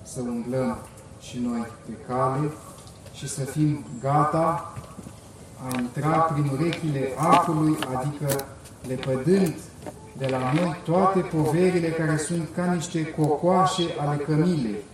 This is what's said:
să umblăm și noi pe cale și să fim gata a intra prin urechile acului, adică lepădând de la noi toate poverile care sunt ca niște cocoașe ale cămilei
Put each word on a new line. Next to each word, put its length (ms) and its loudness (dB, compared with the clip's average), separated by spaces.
să 180 -12
umblăm 560 -2
și 180 -10
noi 260 -2
pe 60 -12
cale 440 0
și 140 -12
să 140 -6
fim 440 0
gata 720 2
a 120 0
intra 380 0
prin 360 2
urechile 640 0
acului, 600 4
adică 500 -2
lepădând 680 2
de 100 -2
la 260 0
noi 220 2
toate 340 4
poverile 720 2
care 280 0
sunt 380 -2
ca 180 0
niște 380 -2
cocoașe 720 4
ale 160 0
cămilei 680 2